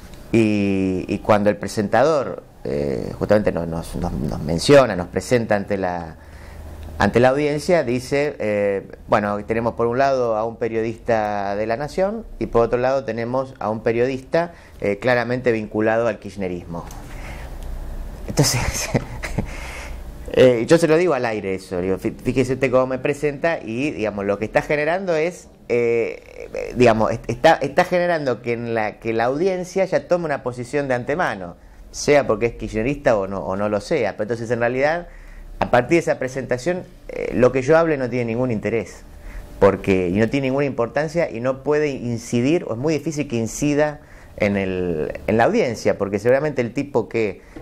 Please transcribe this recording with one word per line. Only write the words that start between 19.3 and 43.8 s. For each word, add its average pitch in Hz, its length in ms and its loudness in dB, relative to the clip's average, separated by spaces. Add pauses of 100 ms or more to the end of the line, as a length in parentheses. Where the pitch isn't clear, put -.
<laughs> - 720 -12
eh, 123 340 6
yo 165 100 6
se 165 100 4
lo 156 100 6
digo 175 160 4
al 123 120 0
aire 98 300 -2
eso, 92 240 -4
digo, 92 180 0
"Fí-, 110 240 -4
fíjese 127 320 0
usted 131 160 0
cómo 127 180 4
me 131 120 -4
presenta", 147 600 -2
y, 123 320 -4
digamos, 101 340 -4
lo 101 120 2
que 107 80 -4
está 147 160 0
generando 160 540 0
es, 170 320 -4 (220)
eh, 117 520 0 (540)
digamos, 110 360 6
est-, 117 180 -6
está, 143 260 6
está 143 300 0
generando 165 560 0
que 120 120 -2
en 117 200 -4
la, 107 260 -2
que 113 140 -4
la 113 120 2
audiencia 180 600 0
ya 147 220 -2
tome 175 180 0
una 143 180 -4
posición 127 440 -4
de 131 60 0
antemano, 123 600 -4 (360)
sea 143 360 2
porque 110 200 2
es 117 60 -2
kirchnerista 117 640 0
o 95 100 0
no, 98 120 -6
o 85 160 -4
no 104 140 0
lo 104 120 0
sea. 113 320 0
Pero 107 100 -4
entonces, 113 280 -4
en 117 80 0
realidad, 139 480 0 (520)
a - 120 0
partir 127 240 4
de 165 40 8
esa 151 200 0
presentación, 131 640 -2 (240)
eh, - 260 -8
lo 120 180 6
que 127 120 0
yo 156 140 6
hable 160 200 4
no 127 120 -2
tiene 120 160 -2
ningún 120 260 0
interés, 104 500 -4 (580)
porque, 95 500 4
y 95 100 2
no 113 100 4
tiene 139 180 0
ninguna 139 200 0
importancia 151 640 -2
y 113 80 -8
no 131 240 -2
puede 151 260 2
incidir, 120 760 0
o - 80 -4
es 113 40 -6
muy 151 160 0
difícil 143 340 -2
que 120 100 -2
incida 147 640 0 (380)